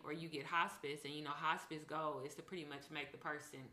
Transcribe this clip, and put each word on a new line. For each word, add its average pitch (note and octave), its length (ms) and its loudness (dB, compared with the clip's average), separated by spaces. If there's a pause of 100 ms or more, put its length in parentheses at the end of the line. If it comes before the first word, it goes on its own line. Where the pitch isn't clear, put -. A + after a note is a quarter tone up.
or D3 80 -2
you E3 160 -2
get D3 180 -2
hospice. E3 580 4
And, C#3+ 100 -2
you D3+ 100 -2
know, C#3+ 60 -2
hospice D#3 540 2
goal D3+ 400 2
is D3 120 -4
to E3 60 -6
pretty E3+ 220 -4
much C#3+ 280 -6
make C#3+ 180 -2
the D#3 80 -8
person D3 400 -2 (140)